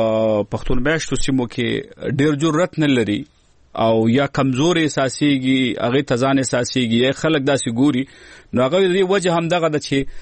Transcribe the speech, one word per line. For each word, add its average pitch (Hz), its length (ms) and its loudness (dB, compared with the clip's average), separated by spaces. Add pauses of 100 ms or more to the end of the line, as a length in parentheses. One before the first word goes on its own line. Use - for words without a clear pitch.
(520)
پښتون 123 300 0
میشتو 151 340 -2
سیمو 131 280 0
کې 113 380 -4 (280)
ډېر 143 260 0
جرأت 160 440 -2
نه 147 80 2
لري 117 380 0 (500)
او 113 340 2
یا 139 160 2
کمزور 139 500 0
احساسېږي، 131 1080 0
هغې 131 180 0
ته 131 120 -2
ځان 135 220 0
احساسېږي، 123 560 -2
یا 123 180 2
خلک 160 320 -2
داسې 131 320 -2
ګوري، 131 300 0 (480)
نو 123 100 2
هغه 160 160 2
د 190 120 2
دې 185 180 0
وجه 190 240 0
هم 170 140 0
دغه 165 220 0
ده 151 100 -2
چې 139 260 -2 (160)